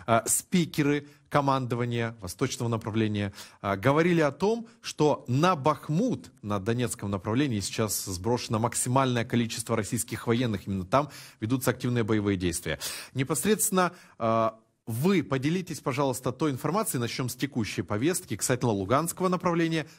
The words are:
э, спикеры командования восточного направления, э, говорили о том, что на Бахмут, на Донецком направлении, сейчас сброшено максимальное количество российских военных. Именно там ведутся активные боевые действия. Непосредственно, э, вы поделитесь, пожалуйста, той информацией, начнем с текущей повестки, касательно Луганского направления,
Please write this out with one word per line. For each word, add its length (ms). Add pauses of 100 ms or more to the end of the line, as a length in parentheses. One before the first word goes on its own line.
э, 200
спикеры 800 (220)
командования 920
восточного 480
направления, 640 (260)
э, 160
говорили 460
о 100
том, 360 (120)
что 480
на 260
Бахмут, 760 (120)
на 160
Донецком 520
направлении, 500
сейчас 460
сброшено 520
максимальное 680
количество 500
российских 500
военных. 400
Именно 200
там 240 (300)
ведутся 320
активные 320
боевые 340
действия. 400 (340)
Непосредственно, 800 (260)
э, 320 (360)
вы 360
поделитесь, 580
пожалуйста, 500
той 200
информацией, 500
начнем 300
с 40
текущей 480
повестки, 540
касательно 360
Луганского 560
направления, 580 (120)